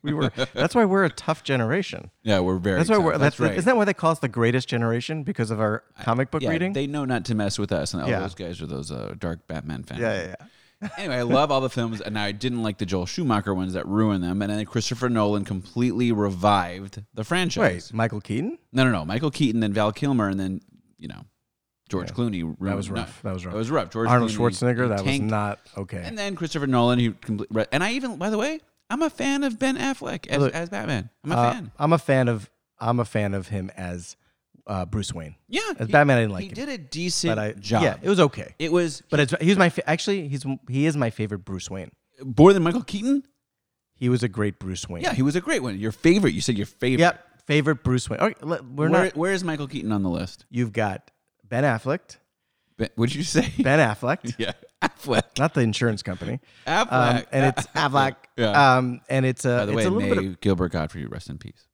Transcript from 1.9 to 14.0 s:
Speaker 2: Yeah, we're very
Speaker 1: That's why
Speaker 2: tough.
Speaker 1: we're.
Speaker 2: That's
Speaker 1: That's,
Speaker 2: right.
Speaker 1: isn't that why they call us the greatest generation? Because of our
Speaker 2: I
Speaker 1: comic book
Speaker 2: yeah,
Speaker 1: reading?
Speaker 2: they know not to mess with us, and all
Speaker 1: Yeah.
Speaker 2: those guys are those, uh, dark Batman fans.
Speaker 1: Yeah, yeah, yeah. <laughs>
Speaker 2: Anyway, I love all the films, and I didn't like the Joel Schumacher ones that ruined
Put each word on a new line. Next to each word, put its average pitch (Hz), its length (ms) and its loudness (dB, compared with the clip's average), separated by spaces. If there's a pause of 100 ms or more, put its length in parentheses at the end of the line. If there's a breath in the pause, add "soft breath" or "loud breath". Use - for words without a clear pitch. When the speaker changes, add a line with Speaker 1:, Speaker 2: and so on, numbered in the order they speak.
Speaker 2:
Yeah, 101 180 4
we're 92 180 2
very 92 200 2
Speaker 1:
That's 170 100 2
why 220 80 6
Speaker 2:
tough. 190 80 4
Speaker 1:
we're. 156 80 4
Speaker 2:
That's 151 80 0 (160)
Speaker 1:
That's, - 40 -6
Speaker 2:
right. - 180 2
Speaker 1:
isn't 170 80 -2
that 254 100 4
why 208 80 4
they 196 100 2
call 165 180 2
us 160 60 -2
the 131 100 -2
greatest 117 400 2
generation? 120 560 -2
Because 123 260 -2
of 110 100 -2
our 110 240 0 (140)
Speaker 2:
I - 60 -12
Speaker 1:
comic 120 260 0
book 156 120 -4
Speaker 2:
yeah, 131 80 0
Speaker 1:
reading? 175 220 0
Speaker 2:
they 143 140 -2
know 143 180 -4
not 123 220 -2
to 123 80 0
mess 101 240 -2
with 101 120 -2
us, 80 220 -2
and 87 100 -4
all - 60 -2
Speaker 1:
Yeah. 104 120 0
Speaker 2:
those 90 140 -6
guys 87 280 -10
are 78 40 -8
those, 73 240 -8
uh, 53 280 -8
dark 82 280 -8
Batman 73 360 -8
fans. - 180 -12
Speaker 1:
Yeah, 113 140 -2
yeah, 90 120 -4 (140)
yeah. - 60 -20 (460 soft breath)
<laughs> - 60 -14
Speaker 2:
Anyway, 165 180 -6
I 123 60 -2
love 131 280 2
all 135 100 2
the 131 100 -2
films, 113 300 -4
and 107 180 -6
I 104 140 -2
didn't 120 300 -4
like 107 160 -4
the 101 80 -4
Joel 90 200 -2
Schumacher 107 480 0
ones 92 200 -2
that 90 120 -4
ruined 101 380 2